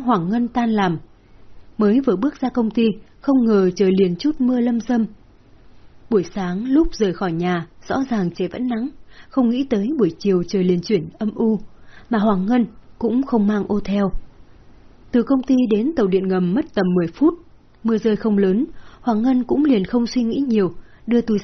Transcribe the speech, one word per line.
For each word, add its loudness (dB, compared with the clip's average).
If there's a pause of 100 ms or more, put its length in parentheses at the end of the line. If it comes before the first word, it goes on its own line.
Hoàng 0
Ngân -2
tan -2
làm, 0 (800)
mới 4
vừa 2
bước -4
ra -2
công -2
ty, 2 (340)
không 2
ngờ 4
trời 2
liền 2
chút -2
mưa 2
lâm 0
dâm. 0 (1040)
Buổi 2 (100)
sáng -4
lúc 2
rời 0
khỏi -4
nhà, -2 (220)
rõ -2
ràng -2
trời -4
vẫn -6
nắng, -4 (400)
không 2
nghĩ 0
tới 0 (100)
buổi 0
chiều 0
trời -2
liền 2
chuyển -2 (100)
âm -4
u, 0 (520)
mà 0
Hoàng 0
Ngân 2 (320)
cũng 0
không 0
mang 0
ô -2
theo. -2 (1000)
Từ 4
công 0
ty 0 (160)
đến 2
tàu 2
điện 0
ngầm 0
mất 0 (100)
tầm 0
mười 2
phút, 2 (500)
mưa 0
rơi 0
không 0
lớn, 2 (340)
Hoàng 0
Ngân 2
cũng 0
liền 2
không 0
suy -2
nghĩ -2
nhiều, 0 (340)
đưa 2
túi 0